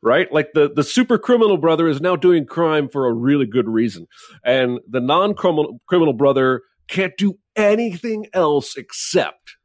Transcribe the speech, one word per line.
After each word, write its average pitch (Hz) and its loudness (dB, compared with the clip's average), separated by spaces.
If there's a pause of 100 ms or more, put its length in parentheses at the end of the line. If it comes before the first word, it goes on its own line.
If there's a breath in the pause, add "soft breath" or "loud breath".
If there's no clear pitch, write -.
right? 131 0
Like, 147 -2
the, 147 4
the 151 0
super 240 0
criminal 226 2
brother 160 2
is 139 -2
now 180 0
doing 165 2
crime 156 -2
for 135 -2
a 120 0
really 131 0
good 113 -2
reason. 110 -2 (360 loud breath)
And 123 0 (100)
the 123 -4
non-criminal, 156 -2
criminal 165 2
brother 131 0 (240 soft breath)
can't 185 -6
do 196 -2 (180)
anything 214 -2
else 151 0
except - -6